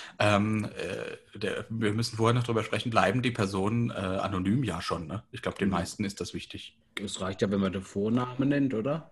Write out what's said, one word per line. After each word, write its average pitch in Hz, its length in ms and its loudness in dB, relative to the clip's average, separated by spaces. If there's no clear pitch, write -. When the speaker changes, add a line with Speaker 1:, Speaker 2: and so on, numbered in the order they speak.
Speaker 1:
Ähm, 104 580 4
äh, - 600 -8
der, 98 320 -4
wir 113 240 0
müssen 113 240 -2
vorher 113 160 6
noch 123 100 2
drüber 110 200 2
sprechen, 107 260 -2
bleiben 107 320 4
die 127 80 2
Personen, 107 600 0
äh, - 20 -10
anonym? 95 680 0
Ja, 87 180 -2
schon, 82 240 -4
ne? 85 160 -6
Ich - 120 -10
glaub, - 160 -4
den 101 80 2
Speaker 2:
Mhm. 87 80 2
Speaker 1:
meisten 92 300 -2
ist 98 160 -6
das - 120 -6
wichtig. - 420 -12
Speaker 2:
Es 101 220 -8
reicht 95 220 -4
ja, 98 80 2
wenn 101 80 2
man 95 140 2
den 95 100 -6
Vornamen 123 640 0
nennt, 143 240 2
oder? 139 380 -2